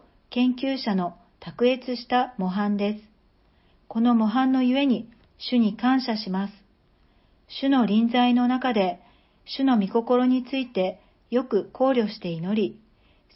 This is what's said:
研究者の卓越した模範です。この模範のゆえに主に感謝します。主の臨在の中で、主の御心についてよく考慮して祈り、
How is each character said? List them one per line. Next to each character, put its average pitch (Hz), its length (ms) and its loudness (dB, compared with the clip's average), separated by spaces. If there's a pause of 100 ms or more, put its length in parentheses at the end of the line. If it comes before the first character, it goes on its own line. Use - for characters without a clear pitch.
(300)
研 247 240 0
究 269 240 -4
者 226 160 -2
の 175 220 -4 (240)
卓 - 260 -2
越 254 300 -2
し - 120 -14
た 247 300 -2
模 185 100 -4
範 202 300 -2
で 208 160 -2
す。 208 60 -16 (840)
こ - 140 -4
の 240 140 4
模 220 120 2
範 262 240 2
の 262 120 2
ゆ 254 160 2
え 285 80 2
に 240 240 -2 (280)
主 - 200 -2
に 214 180 2
感 262 240 2
謝 240 160 -4
し 202 140 -8
ま 196 180 -4
す。 202 60 -20 (920)
主 - 200 -4
の 269 160 4
臨 214 240 2
在 247 240 2
の 247 160 2
中 254 240 0
で、 185 280 0 (440)
主 - 200 -4
の 262 140 4
御 190 100 0
心 247 360 0
に 254 200 2
つ 277 120 -8
い 262 120 -4
て 185 320 -4 (300)
よ 247 140 0
く 202 280 -2
考 262 160 0
慮 240 200 0
し - 100 -14
て 180 120 -8
祈 170 240 -6
り、 214 260 -4 (560)